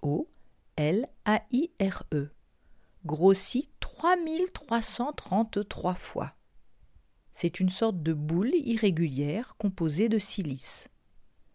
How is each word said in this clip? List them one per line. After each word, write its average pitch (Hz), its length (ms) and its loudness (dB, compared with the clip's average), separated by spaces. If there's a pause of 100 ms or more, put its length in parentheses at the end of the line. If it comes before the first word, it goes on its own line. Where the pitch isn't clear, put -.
O 147 260 -2 (480)
L 165 320 2 (160)
A 214 260 2
I 277 200 0 (100)
R 190 320 -2
E, 143 180 -2 (720)
grossi 190 640 4 (120)
trois - 360 0
mille 330 360 0
trois - 300 -2
cent 262 300 -4
trente-trois 202 840 -2
fois. - 400 -8 (1000)
C'est - 260 -2
une 185 120 4
sorte 190 320 0
de 160 100 0
boule 165 420 0
irrégulière 180 1000 0
composée 185 520 0
de 214 120 0
silice. - 680 -8 (680)